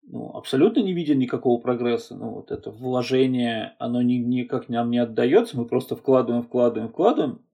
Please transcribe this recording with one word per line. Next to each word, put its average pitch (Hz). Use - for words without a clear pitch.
ну, -
абсолютно 190
не 190
виден 147
никакого 123
прогресса, 120
ну, 113
вот 104
это -
вложение, 123
оно 120
ни-, 123
никак 123
нам 120
не 120
отдается, 120
мы 117
просто -
вкладываем, 120
вкладываем, 113
вкладываем, 190